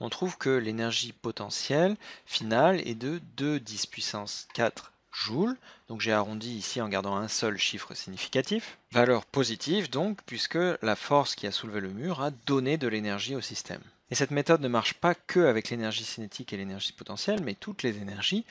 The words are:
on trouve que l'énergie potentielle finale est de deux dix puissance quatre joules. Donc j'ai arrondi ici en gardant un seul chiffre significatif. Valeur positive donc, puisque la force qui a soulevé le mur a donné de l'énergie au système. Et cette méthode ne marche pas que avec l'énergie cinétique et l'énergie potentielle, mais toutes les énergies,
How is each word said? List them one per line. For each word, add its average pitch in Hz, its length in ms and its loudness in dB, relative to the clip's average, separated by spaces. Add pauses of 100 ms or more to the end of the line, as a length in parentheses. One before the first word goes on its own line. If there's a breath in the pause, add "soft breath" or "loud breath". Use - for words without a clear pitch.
on 120 80 -4
trouve 180 280 -4
que - 120 0
l'énergie 113 640 0
potentielle 139 840 0 (300 loud breath)
finale 131 640 4
est 120 80 -2
de 135 240 -4 (180)
deux 147 220 0
dix 107 260 -6
puissance - 680 -6
quatre - 380 0 (220)
joules. 180 420 0 (320 loud breath)
Donc 113 140 -8
j'ai 110 100 2
arrondi 107 400 2
ici 117 300 -4
en 110 80 -2
gardant 98 260 0
un 107 140 -2
seul 107 280 0
chiffre - 360 -2
significatif. - 840 -4 (140)
Valeur 120 340 6
positive 139 640 0
donc, 175 360 -2
puisque - 320 -4 (240)
la 107 160 2
force - 380 2
qui - 120 -4
a 98 60 -4
soulevé 107 260 -4
le 95 140 -4
mur 139 280 -4
a 143 100 -2
donné 135 460 0
de 135 120 0
l'énergie 107 460 -2
au 127 60 -4
système. - 400 -8 (300)
Et 123 40 0
cette 139 160 2
méthode 143 300 4
ne 135 60 0
marche 120 260 2
pas 175 220 2
que - 240 0
avec 120 320 6
l'énergie 110 320 -4
cinétique - 500 -10
et 104 40 -4
l'énergie 98 360 -6
potentielle, - 480 -2
mais 139 140 -4
toutes - 260 -10
les 110 160 0
énergies, 101 540 -2